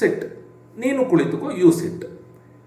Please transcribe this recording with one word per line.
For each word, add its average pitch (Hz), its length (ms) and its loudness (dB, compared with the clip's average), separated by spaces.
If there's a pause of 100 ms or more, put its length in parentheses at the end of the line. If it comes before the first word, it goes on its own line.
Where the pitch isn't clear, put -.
sit." - 240 0 (520)
ನೀನು 262 280 0
ಕುಳಿತುಕೋ, - 460 0
you 180 160 4
sit. - 380 0 (600)